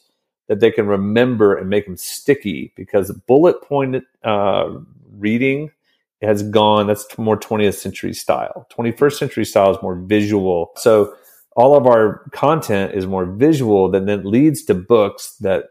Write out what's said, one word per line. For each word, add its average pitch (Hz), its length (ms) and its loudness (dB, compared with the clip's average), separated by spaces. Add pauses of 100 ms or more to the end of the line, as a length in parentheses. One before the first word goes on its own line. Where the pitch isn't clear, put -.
(480)
that 104 140 -2
they 113 100 6
can 104 160 -2
remember 107 680 2
and 92 160 -6
make 104 160 -2
them 90 120 -14
sticky, - 800 -4
because 95 340 -4
bullet 147 500 2
point, 131 440 -4 (180)
uh, 98 460 0 (420)
reading 123 600 -4 (500)
has 104 220 0
gone, 107 440 2
that's 104 180 -4 (120)
more 110 180 0
twentieth 104 420 -2
century 95 360 -10
style. - 560 -6
Twenty-first 117 500 -2
century 127 240 -6
style 98 280 2
is 95 100 -4
more 92 140 -8
visual. 95 840 -2
So 107 360 2 (440)
all 139 200 6
of 127 100 4
our 113 340 4 (120)
content 117 600 -2
is 92 120 -4
more 95 160 -4
visual, 104 640 2
that 95 160 0
then 101 200 -4
leads 135 400 2
to 104 80 0
books 98 640 0
that 95 320 -2